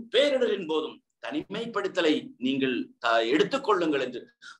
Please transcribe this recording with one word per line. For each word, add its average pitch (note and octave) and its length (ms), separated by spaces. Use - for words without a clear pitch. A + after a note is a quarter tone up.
பேரிடரின் B3 600
போதும் D#3 260
தனிமைப்படுத்தலை F#3 880
நீங்கள் C3+ 280
த-, A#2 180
எடுத்துக்கொள்ளுங்கள் F3 720
என்று A#2+ 140